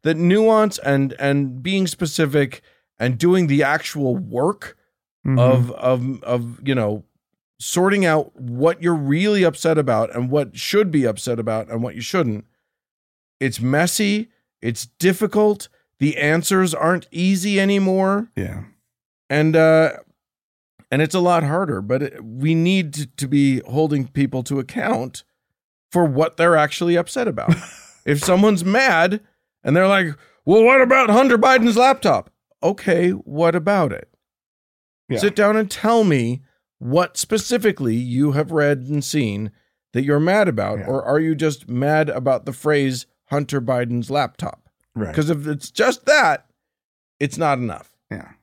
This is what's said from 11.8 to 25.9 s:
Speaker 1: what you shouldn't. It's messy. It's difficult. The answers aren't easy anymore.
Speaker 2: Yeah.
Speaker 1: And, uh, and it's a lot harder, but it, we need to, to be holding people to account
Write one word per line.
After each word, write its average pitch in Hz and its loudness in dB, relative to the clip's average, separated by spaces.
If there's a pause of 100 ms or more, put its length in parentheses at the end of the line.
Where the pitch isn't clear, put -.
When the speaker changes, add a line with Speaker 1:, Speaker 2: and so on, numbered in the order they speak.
Speaker 1:
what 120 -8
you 117 -12
shouldn't. 117 -2 (960)
It's 127 -4
messy. 190 0 (340)
It's 117 -6
difficult. 208 -2 (300)
The 147 0
answers 160 0
aren't 170 -2
easy 190 -2
anymore. 196 0
Speaker 2:
Yeah. 95 -8 (680)
Speaker 1:
And, 156 2
uh, 160 4 (1000)
and 139 0
it's 160 -2
a 185 2
lot 175 2
harder, 147 -2
but 127 -2
it, - -10
we 131 -2
need 165 0
to, 147 -8
to - -10
be 139 2
holding 143 -2
people 135 -2
to 139 -4
account - -6 (680)